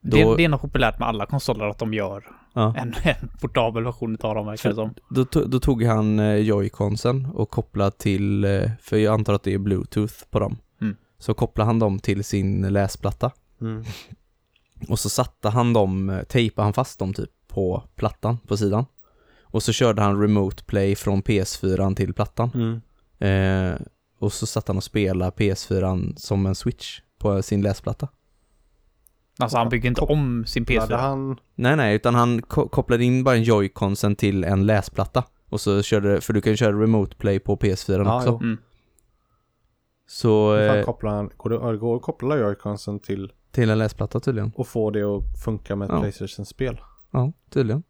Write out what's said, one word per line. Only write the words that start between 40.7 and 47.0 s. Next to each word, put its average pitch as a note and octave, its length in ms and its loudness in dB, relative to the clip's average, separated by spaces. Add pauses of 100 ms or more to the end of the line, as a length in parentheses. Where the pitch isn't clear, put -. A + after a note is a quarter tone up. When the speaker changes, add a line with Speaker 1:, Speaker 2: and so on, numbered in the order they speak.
Speaker 2:
eh, G#2 80 0
Speaker 3:
kopplar A2 300 -4
han, G#2 220 -6
går - 120 -8
det, A2+ 60 -2
ja, A#2+ 160 -4
det A2 60 -2
går A#2 180 -2
att A#2+ 60 -6
koppla D3 360 -4
Joy-Consen G#2 640 -4
till G2 320 -8 (200)
Speaker 2:
till A#2 180 2
en G#2+ 80 4
läsplatta A2 420 -2
tydligen. A2+ 360 -2
Speaker 3:
och B2+ 120 -6
få A2 240 -2
det G#2 120 -2
att G2+ 400 -4
funka G#2 320 -4
med G2+ 100 -4
ett F#2+ 80 -4
Speaker 2:
Ja. - 60 0
Speaker 3:
PlayStation-spel? G#2 840 -6 (300)